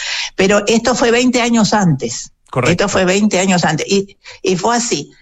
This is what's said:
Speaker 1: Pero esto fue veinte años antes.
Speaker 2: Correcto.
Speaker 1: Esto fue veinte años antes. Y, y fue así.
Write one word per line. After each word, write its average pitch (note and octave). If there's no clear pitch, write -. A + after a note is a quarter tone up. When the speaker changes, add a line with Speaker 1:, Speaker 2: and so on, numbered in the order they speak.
Speaker 1:
Pero G3+
esto A3+
fue A#3+
veinte B3
años A#3
antes. C#3
Speaker 2:
Correcto. B2+
Speaker 1:
Esto G3
fue F#3+
veinte G3
años F3+
antes. D#3
Y, G3
y F#3
fue G#3+
así. E3+